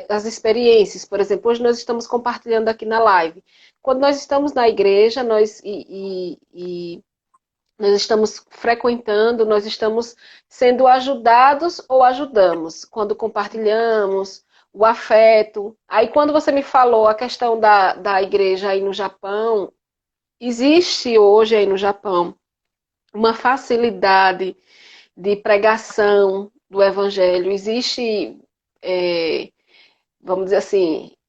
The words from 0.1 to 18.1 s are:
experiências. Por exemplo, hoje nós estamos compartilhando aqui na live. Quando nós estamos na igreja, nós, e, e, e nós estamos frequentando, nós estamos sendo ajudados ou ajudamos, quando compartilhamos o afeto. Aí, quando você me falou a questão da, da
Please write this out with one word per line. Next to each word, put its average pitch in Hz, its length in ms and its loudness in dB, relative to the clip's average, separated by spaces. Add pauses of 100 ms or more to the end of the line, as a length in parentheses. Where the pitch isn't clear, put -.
experiências. 220 800 2
Por 202 140 -4
exemplo, 202 320 0
hoje 233 120 -2
nós 240 140 0
estamos 240 300 -8
compartilhando 233 640 -4
aqui 220 160 -6
na 220 140 -2
live. 180 440 2 (380)
Quando 262 200 -2
nós 285 160 2
estamos 285 360 -4
na 240 160 0
igreja, 208 540 2
nós, 220 400 0
e, 185 760 -12 (160)
e, 175 440 -12
e 202 60 -20 (760)
nós 202 140 2
estamos 214 560 -2
frequentando, 233 960 0
nós 214 200 0
estamos 220 500 -6 (320)
sendo 247 380 2
ajudados 262 1040 2
ou 262 140 4
ajudamos, 208 840 0
quando 214 300 -6
compartilhamos 208 1300 -2 (300)
o 202 120 0
afeto. 220 880 2 (120)
Aí, 226 220 0
quando 294 240 0
você 302 180 0
me 277 100 0
falou 240 460 2
a 214 80 2
questão 240 440 -4
da, 208 340 4
da 190 280 -2